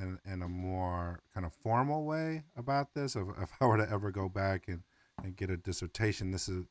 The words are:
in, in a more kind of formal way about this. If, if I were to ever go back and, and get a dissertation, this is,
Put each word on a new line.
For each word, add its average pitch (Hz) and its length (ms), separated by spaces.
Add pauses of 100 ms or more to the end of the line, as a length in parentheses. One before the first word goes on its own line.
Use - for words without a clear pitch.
in, 92 240
in 95 160
a 87 80
more 90 720 (140)
kind 92 100
of 82 80
formal 143 540
way 160 380 (120)
about 139 380
this. 139 220
If, 95 100 (160)
if - 80 (100)
I 131 60
were 110 100
to 107 140
ever 101 200
go 95 200
back 98 380
and, 90 140 (400)
and 92 140
get 95 140
a 90 80
dissertation, 95 720
this 95 180
is, 90 220